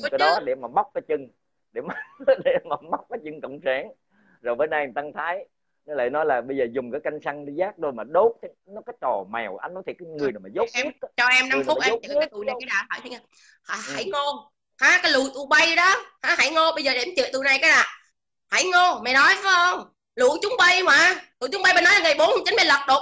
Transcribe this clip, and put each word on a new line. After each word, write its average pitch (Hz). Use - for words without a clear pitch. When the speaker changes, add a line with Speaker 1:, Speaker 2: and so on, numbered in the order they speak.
Speaker 1:
Có -
Speaker 2:
cái 135
Speaker 1:
chứ. 147
Speaker 2:
đó 175
để 131
mà 127
móc 180
cái -
chân, 143
để 117
mà, 165
<laughs> -
để 180
mà 147
móc 196
cái 240
chân 151
cộng 135
sản. 139
Rồi 120
bữa 143
nay 151
Tân 147
Thái 175
nó 151
lại 123
nói 151
là 131
bây 135
giờ 127
dùng 123
cái 143
canh 151
xăng 147
đi 143
giác 185
thôi 147
mà 113
đốt, 175
nó 202
cái 240
trò 110
mèo. 107
Anh 156
nói 190
thiệt, 127
cái 175
người 147
nào 104
mà 95
dốt 202
Speaker 1:
Em, 247
Speaker 2:
nhất 302
á, -
Speaker 1:
cho 247
em 254
năm 269
Speaker 2:
người 269
nào 302
Speaker 1:
phút -
Speaker 2:
mà 233
Speaker 1:
em 240
Speaker 2:
dốt 233
Speaker 1:
chửi 208
cái 294
Speaker 2:
nhất 311
Speaker 1:
tụi 208
này 262
Speaker 2:
đâu. 247
Speaker 1:
cái 254
đã, 208
hỏi 247
nghe. 240
Hả, 165
Speaker 2:
Ừ. 277
Speaker 1:
Hải 233
Ngô, 285
hả, 330
cái 330
lũ 269
tụi 277
bay 320
đó, 370
hả, 311
Hải 269
Ngô, 214
bây 208
giờ 262
để 247
em 359
chửi 254
tụi 269
này 269
cái 320
đã. 262
Hải 226
Ngô, 359
mày 247
nói 302
phải 381
không? 359
Lũ 247
chúng 403
bay 370
mà, 330
tụi 262
chúng 392
bay, 370
mày 349
nói 359
là 403
ngày 311
bốn 330
tháng 381
chín 392
mày 370
lật 294
đổ 262